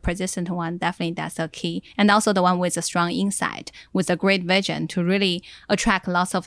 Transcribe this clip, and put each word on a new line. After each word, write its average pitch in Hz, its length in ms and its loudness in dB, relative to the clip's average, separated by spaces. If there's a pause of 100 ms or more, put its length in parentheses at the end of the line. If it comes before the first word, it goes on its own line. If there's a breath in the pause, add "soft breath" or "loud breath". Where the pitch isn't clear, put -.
persistent 180 480 -4
one, 175 300 -4
definitely 170 340 -2
that's 170 220 -8
the 160 140 -4
key. 170 340 -6 (160 soft breath)
And 208 100 6
also 214 240 4
the 190 80 4
one 180 200 4
with 180 160 0
a 170 60 -4
strong 175 280 0
insight, - 640 -4 (200 loud breath)
with 190 160 0
a 180 60 2
great 190 300 2
vision 175 420 0
to 175 160 -2
really 185 400 0 (260 loud breath)
attract 202 380 2
lots 180 260 0
of 185 140 -2